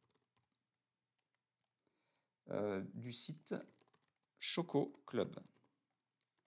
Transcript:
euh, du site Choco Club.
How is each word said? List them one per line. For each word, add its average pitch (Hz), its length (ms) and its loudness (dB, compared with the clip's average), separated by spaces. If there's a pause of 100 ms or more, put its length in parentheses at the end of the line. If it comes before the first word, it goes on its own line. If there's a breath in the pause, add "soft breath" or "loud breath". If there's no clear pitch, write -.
(2500)
euh, 101 320 0 (120)
du 120 180 -6
site - 420 -4 (840)
Choco - 680 2
Club. - 340 2 (1080)